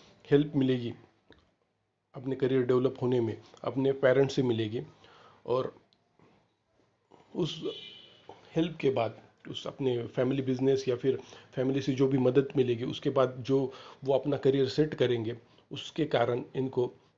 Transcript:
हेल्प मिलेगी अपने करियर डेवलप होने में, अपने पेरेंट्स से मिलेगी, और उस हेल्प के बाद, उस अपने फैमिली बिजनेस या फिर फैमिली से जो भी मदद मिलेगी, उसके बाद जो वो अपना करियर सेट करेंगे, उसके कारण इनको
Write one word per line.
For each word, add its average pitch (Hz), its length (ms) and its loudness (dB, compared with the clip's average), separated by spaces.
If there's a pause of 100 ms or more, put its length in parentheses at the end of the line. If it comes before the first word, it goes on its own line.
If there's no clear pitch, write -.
(300)
हेल्प 147 260 4
मिलेगी 127 380 0 (1200)
अपने 131 220 -6
करियर 131 260 2
डेवलप 127 400 2
होने 123 180 2
में, 110 220 -4 (220)
अपने 131 280 0
पेरेंट्स 135 420 4
से 143 80 2
मिलेगी, 113 380 -2 (680)
और 127 300 -2 (1600)
उस - 400 -4 (800)
हेल्प 160 200 0
के 139 140 2
बाद, 117 300 -2 (280)
उस - 180 -10
अपने 123 400 -2
फैमिली 131 360 0
बिजनेस 131 460 0
या 123 80 0
फिर 127 200 0 (380)
फैमिली 135 260 0
से 139 120 -2
जो 131 160 2
भी 135 100 2
मदद 127 380 4
मिलेगी, 120 280 0
उसके 127 260 -4
बाद 127 300 2
जो 135 320 0 (320)
वो 135 100 2
अपना 139 220 0
करियर 135 320 2
सेट 151 260 0
करेंगे, 117 420 0 (360)
उसके - 320 -6
कारण 123 400 0 (120)
इनको 131 380 -2 (240)